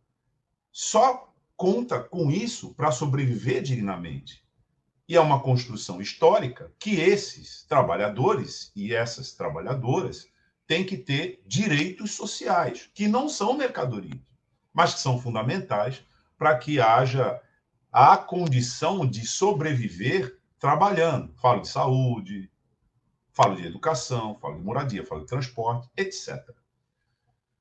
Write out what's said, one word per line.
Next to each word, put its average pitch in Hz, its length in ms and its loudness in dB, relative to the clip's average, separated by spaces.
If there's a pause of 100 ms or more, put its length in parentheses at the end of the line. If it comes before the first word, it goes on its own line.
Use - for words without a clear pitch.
(720)
só - 640 0 (240)
conta 208 440 0
com 160 300 -2
isso 220 440 -4
pra 151 180 0
sobreviver 131 680 -2
dignamente. 92 840 -6 (640)
E 165 80 2
é 165 40 10
uma 147 200 4
construção 113 600 -2
histórica 160 800 2
que 202 220 0
esses - 640 0
trabalhadores 120 1120 0
e 104 180 -4
essas 117 380 -4
trabalhadoras 123 960 -4 (400)
têm 180 180 0
que 185 100 -6
ter 147 480 -6
direitos 185 680 -2
sociais, - 840 -4
que 208 140 0
não 262 200 2
são 240 260 -2
mercadorias, 123 640 -4 (520)
mas 170 220 2
que - 60 -8
são 123 200 -2
fundamentais 120 840 -4 (320)
pra 156 180 4
que 147 240 -2
haja 120 600 2 (480)
a 147 260 8
condição 165 880 -2
de 113 220 -4
sobreviver 143 1120 -2 (220)
trabalhando. 160 760 2
Falo 123 260 4
de - 80 -12
saúde, 120 800 -2 (840)
falo 104 240 4
de 87 100 -10
educação, 110 720 -4
falo 73 180 -10
de 85 60 -12
moradia, 113 420 -4
falo 78 180 -10
de - 40 -18
transporte, 123 680 -6
et 190 160 -4
cetera. - 440 -14 (1040)